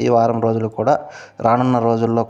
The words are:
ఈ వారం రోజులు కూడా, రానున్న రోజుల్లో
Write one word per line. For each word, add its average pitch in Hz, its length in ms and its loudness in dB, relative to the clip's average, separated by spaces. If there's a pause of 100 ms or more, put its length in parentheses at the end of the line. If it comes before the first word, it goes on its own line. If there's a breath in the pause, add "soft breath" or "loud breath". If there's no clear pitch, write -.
ఈ 123 120 2
వారం 117 300 2
రోజులు 113 320 -2
కూడా, 117 160 0 (520 loud breath)
రానున్న 123 420 2
రోజుల్లో 117 420 0